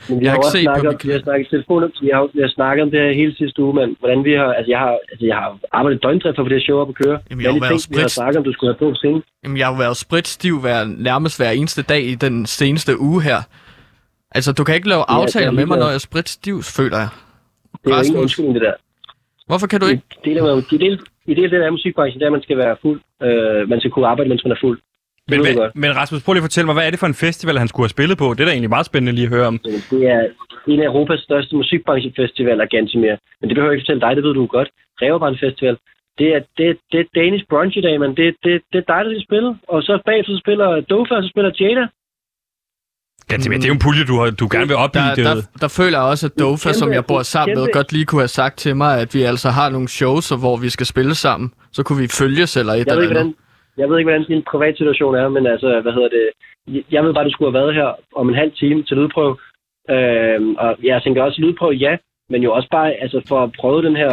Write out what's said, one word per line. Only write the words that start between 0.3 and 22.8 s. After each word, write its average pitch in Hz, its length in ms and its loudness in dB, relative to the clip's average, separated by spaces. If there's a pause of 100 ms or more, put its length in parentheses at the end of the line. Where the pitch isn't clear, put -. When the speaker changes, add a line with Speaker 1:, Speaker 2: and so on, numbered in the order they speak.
Speaker 2:
har 135 40 2
Speaker 1:
har - 0 -
Speaker 2:
ikke 139 100 4
Speaker 1:
også 151 120 2
Speaker 2:
set 165 80 2
på 143 80 2
Speaker 1:
snakket 143 140 2
om, 147 60 0
Speaker 2:
min 143 140 -8
Speaker 1:
vi 143 40 0
har 139 100 0
snakket 139 280 -2
telefon, 165 320 0 (240)
vi 143 80 2
har, 139 80 2 (120)
vi 147 60 -2
har 135 80 2 (100)
snakket 135 260 0
om 147 60 -2
det 147 100 2
her 143 120 2
hele 151 240 0
sidste 143 260 -4
uge, 139 120 2
mand. 123 240 0
Hvordan 127 260 0
vi 147 80 2
har... 139 260 2
Altså, 117 120 -2
jeg 123 80 2
har, 127 160 0 (180)
altså, 113 140 -8
jeg 107 100 2
har 101 220 -6 (140)
arbejdet 131 300 0
døgndrift 151 340 0
for 143 60 -2
at 127 40 -2
få - 20 -4
det 131 100 2
her 123 100 -2
show 143 100 2
op 143 100 -2
at 131 140 -10
køre. 147 160 0 (120)
Speaker 2:
Jamen, 123 140 -8
jeg 127 80 2
har 147 60 2
Speaker 1:
Hvad - 100 -2
er - 0 -
de - 20 0
Speaker 2:
været 160 120 0
Speaker 1:
ting, 147 140 -6
vi 143 40 2
har 156 80 2
Speaker 2:
sprit- - 120 -4
Speaker 1:
snakket 135 180 0
om, 143 60 -2
du 131 80 -2
skulle 127 200 -2
have 117 120 -4
på 151 60 2
på 127 100 -4
scenen? 156 220 0 (220)
Speaker 2:
Jamen, 139 140 -6
jeg 131 80 0
har 131 80 0
jo 131 40 -6
været 120 180 0
spritstiv - 640 -4
hver, 120 240 0
nærmest 127 560 -2
hver 117 100 2
eneste 143 320 -2
dag 147 220 0
i 127 100 -4
den 117 320 -2
seneste 143 540 0
uge 156 220 0
her. 135 160 0 (960)
Altså, 135 180 0
du 143 120 0
kan 151 100 0
ikke 180 140 -2
lave 175 200 2
Speaker 1:
Ja, 135 100 2
Speaker 2:
aftaler 190 320 0
Speaker 1:
det - 60 0
er - 40 2
Speaker 2:
med 156 60 2
mig, 180 100 2
Speaker 1:
det. 165 60 2
Speaker 2:
når 151 60 2
jeg 139 60 0
er 135 160 -6
spritstiv, 185 520 -6
føler 123 420 -2
jeg. 104 40 -6 (760)
Speaker 1:
Det 135 60 2
er - 0 -
jo - 0 -
ingen 135 80 2
Speaker 2:
Rasmus. 135 240 2
Speaker 1:
undskyldning, 131 320 0
det 113 80 0
der. 104 120 0 (720)
Speaker 2:
Hvorfor 190 200 -2
kan 196 140 0
du 196 60 2
Speaker 1:
En - 60 4
Speaker 2:
ikke? 127 120 -4 (200)
Speaker 1:
del 156 140 0
af, 151 160 2 (180)
en 151 120 2
del, 196 80 2 (340)
en 151 100 0
del 180 80 2
af 175 60 0
det 175 160 2
er 160 40 0
musikbranchen, 151 500 -2
det 151 60 -2
er, 147 60 2
at 147 60 0
man 135 40 -6
skal 135 160 -2
være 117 240 0